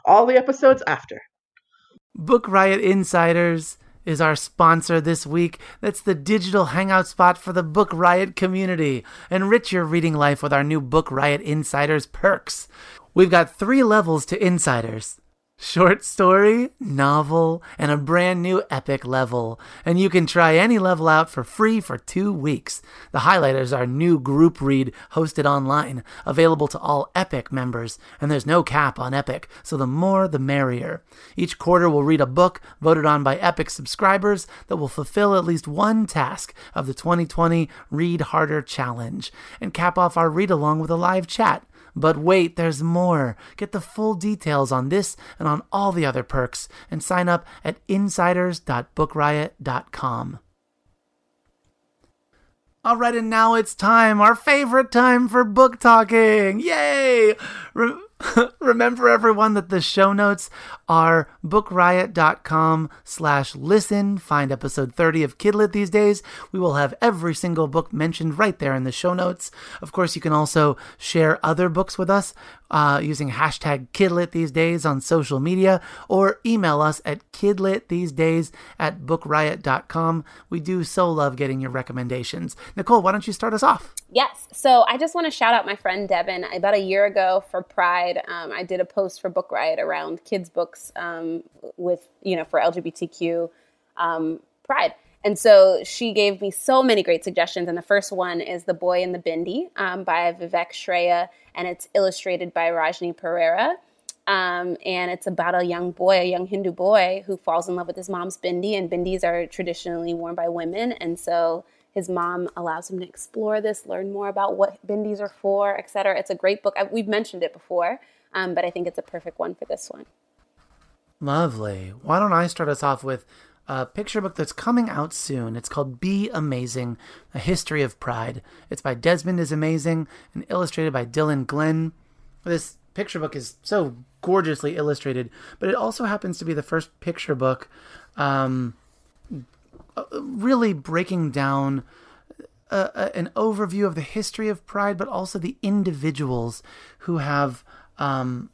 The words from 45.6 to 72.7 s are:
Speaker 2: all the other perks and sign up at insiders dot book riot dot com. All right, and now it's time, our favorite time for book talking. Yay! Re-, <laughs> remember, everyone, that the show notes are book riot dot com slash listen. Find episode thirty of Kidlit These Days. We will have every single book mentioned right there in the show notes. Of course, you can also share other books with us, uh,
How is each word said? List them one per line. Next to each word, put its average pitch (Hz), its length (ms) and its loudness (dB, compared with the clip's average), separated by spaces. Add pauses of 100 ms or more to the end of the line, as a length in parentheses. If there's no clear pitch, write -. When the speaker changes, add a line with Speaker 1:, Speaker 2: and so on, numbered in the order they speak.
Speaker 2:
all 202 200 0
the 170 140 0
other 131 180 -2
perks - 460 -6 (200)
and 156 140 -8
sign 180 260 0
up 170 160 0 (180)
at 160 140 -6 (100)
insiders 180 720 0
dot - 360 -6
book 156 200 -2
riot 151 460 0
dot 127 300 -8
com. 123 480 -8 (2500)
All 233 140 2
right, 240 160 2
and 226 160 -2
now 226 240 4
it's 226 220 0
time, 220 460 6
our 214 120 10
favorite 262 580 2
time 247 360 6
for 247 160 4
book 240 360 6
talking. 220 800 6
Yay! 277 760 4 (400)
Re-, 233 180 0 (360)
<laughs> 240 300 2
remember, 240 480 2
everyone, 220 460 4
that 185 160 -2
the 185 120 0
show 196 320 2
notes 202 360 0 (400)
are 165 400 4 (140)
book 202 260 0
riot 180 420 2
dot 160 320 2
com 160 460 0 (140)
slash 143 520 -2
listen. 202 640 0
Find 143 340 -2
episode 135 440 -6
thirty 160 260 2
of 139 160 -4
Kidlit 208 360 2
These 202 180 -2
Days. 208 320 2 (280)
We 190 80 -6
will 170 140 0
have 143 280 0
every 170 340 0
single 165 320 0
book 160 260 -2
mentioned 160 460 -4
right 208 180 0
there 139 160 -2
in 131 100 -4
the 131 80 -4
show 180 220 -2
notes. 180 380 -4 (300)
Of 151 100 -14
course, 180 240 -2
you 165 60 -10
can 160 120 0
also 151 420 2 (220)
share 160 480 0
other 165 240 2
books 180 280 -4
with 185 120 -2
us, 196 240 0 (360)
uh, 147 320 2